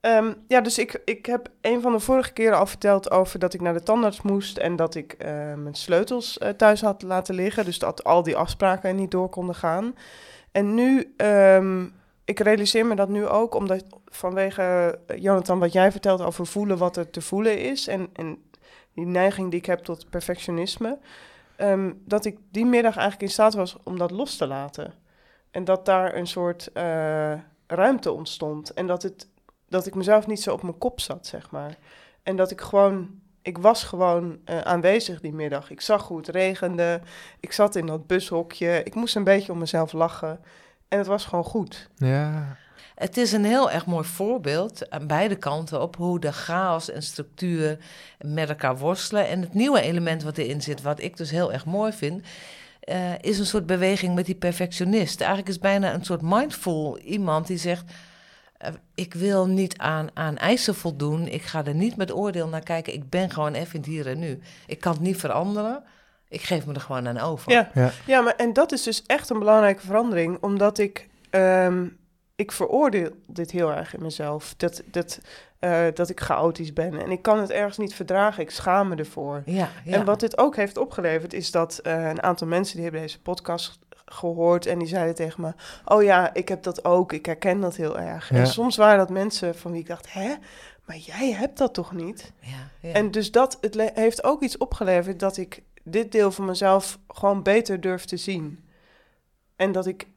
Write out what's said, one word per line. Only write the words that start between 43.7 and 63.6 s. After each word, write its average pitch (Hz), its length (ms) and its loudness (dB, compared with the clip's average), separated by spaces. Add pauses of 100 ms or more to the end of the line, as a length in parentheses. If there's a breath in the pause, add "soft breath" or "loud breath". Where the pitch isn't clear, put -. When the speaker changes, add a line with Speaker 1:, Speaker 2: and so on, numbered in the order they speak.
Speaker 3:
erg 165 140 -4
mooi 170 200 -2
voorbeeld 190 840 -4
aan 147 180 -8
beide 180 280 2
kanten 151 460 -4
op 170 140 -4
hoe 175 240 -2
de 147 140 -2
chaos 170 580 -2
en 147 120 -10
structuur 160 760 -4 (480 loud breath)
met 151 240 -4
elkaar 139 280 -2
worstelen. 185 500 0
En 185 140 -2
het 175 120 -8
nieuwe 233 280 4
element 160 420 -2
wat 151 140 -6
erin 147 240 -4
zit, 135 200 -8
wat 143 200 -4
ik 170 160 -10
dus 156 140 -8
heel 160 220 -2
erg 127 120 -8
mooi 208 280 -2
vind, 175 320 -6 (540 loud breath)
eh, 180 420 -4
is 202 180 0
een 208 60 0
soort 196 200 -2
beweging 185 500 2
met 180 100 0
die 185 100 -2
perfectionist. 180 840 0
Eigenlijk 196 300 0
is 180 100 -6
bijna 196 340 2
een 170 120 -6
soort 170 160 -4
mindful 170 760 -2
iemand 165 500 -2
die 180 100 -4
zegt, 175 340 -4 (640 loud breath)
eh, - 120 -10 (260)
"Ik 175 180 -8
wil 185 340 2
niet 185 300 0
aan, 156 360 -2
aan 156 240 -6
eisen 220 380 0
voldoen. 151 520 -4
Ik - 140 -8
ga 151 240 -6
er 147 100 -4
niet 220 200 0
met 190 180 -4
oordeel 175 340 -4
naar 160 160 -8
kijken. 165 300 -6
Ik 135 160 -12
ben 180 200 0
gewoon 151 240 -4
even 165 200 -6